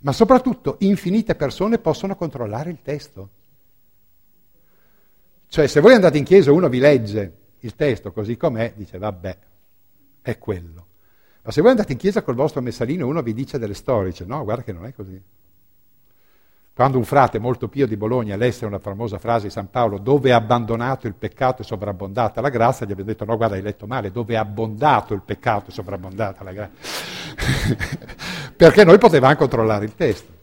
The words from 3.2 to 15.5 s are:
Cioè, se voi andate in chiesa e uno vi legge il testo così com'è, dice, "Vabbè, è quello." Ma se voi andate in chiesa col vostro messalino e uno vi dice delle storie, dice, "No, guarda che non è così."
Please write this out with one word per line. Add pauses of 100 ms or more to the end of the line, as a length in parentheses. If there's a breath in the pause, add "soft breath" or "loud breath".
Cioè,
se
voi
andate
in
chiesa
e
uno
vi
legge (280)
il
testo
così
com'è,
dice,
"Vabbè, (840)
è
quello." (560)
Ma
se
voi
andate
in
chiesa
col
vostro
messalino
e
uno
vi
dice
delle
storie,
dice,
"No,
guarda
che
non
è
così." (1500)